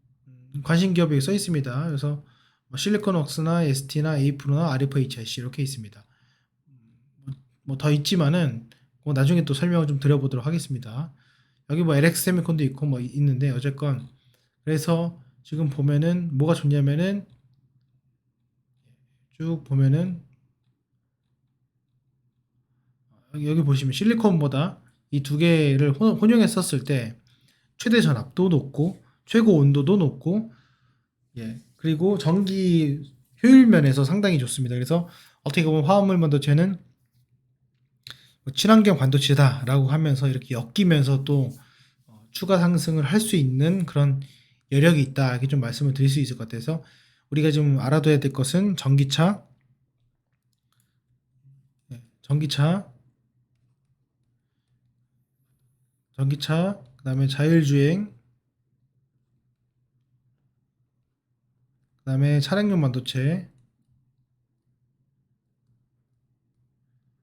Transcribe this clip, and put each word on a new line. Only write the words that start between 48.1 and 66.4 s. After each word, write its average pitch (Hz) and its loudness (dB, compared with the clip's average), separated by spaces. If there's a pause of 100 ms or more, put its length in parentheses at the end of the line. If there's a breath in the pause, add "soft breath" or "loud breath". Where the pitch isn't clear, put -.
될 135 -2
것은 185 0
전기차, 139 0 (2500)
예, 120 -20 (200)
전기차, 151 -2 (3250)
전기차, 156 -4 (180)
그다음에 135 0
자율주행, 151 2 (3750)
그다음에 139 0
차량용 190 0
반도체, 135 -4 (3750)